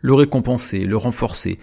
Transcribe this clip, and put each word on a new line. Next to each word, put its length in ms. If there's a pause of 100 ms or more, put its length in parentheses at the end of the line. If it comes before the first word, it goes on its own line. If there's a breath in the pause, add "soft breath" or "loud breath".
le 120
récompenser, 720
le 120
renforcer 640